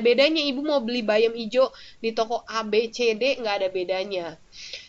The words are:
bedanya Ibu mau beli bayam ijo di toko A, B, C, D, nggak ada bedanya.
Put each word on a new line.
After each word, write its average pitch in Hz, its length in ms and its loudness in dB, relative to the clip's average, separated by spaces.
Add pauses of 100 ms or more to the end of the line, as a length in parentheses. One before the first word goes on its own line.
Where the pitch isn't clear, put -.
bedanya 285 400 4
Ibu 277 160 -2
mau 285 240 0
beli 240 160 -2
bayam 220 320 2
ijo 233 400 0 (320)
di 226 80 -2
toko 226 320 -2
A, 220 240 -4
B, 226 240 2
C, 233 240 0
D, 254 240 0
nggak 202 240 -2
ada 190 80 0
bedanya. 185 640 -4 (520)